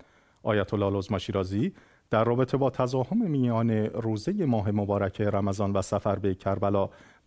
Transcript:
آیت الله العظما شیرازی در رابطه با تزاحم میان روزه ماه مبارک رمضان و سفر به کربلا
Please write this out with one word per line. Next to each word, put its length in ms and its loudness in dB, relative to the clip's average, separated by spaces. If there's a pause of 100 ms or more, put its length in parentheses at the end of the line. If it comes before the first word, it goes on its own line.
(440)
آیت 300 0
الله 120 0
العظما 340 -2
شیرازی 540 -2 (360)
در 140 4
رابطه 340 2
با 120 2
تزاحم 640 -2
میان 400 2 (140)
روزه 600 -2
ماه 260 0
مبارک 500 0
رمضان 520 0
و 80 2
سفر 380 0
به 160 0
کربلا 540 0 (380)